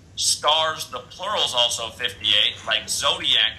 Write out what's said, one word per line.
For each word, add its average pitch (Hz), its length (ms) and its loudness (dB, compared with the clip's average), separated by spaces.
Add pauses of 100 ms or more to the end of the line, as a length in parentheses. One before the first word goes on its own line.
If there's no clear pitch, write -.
(140)
Stars, 156 760 0
the 127 80 -8
plural 185 440 -4
is 127 120 -2
also 120 340 2
fifty-eight, 110 800 0
like 110 220 -2
zodiac 135 720 2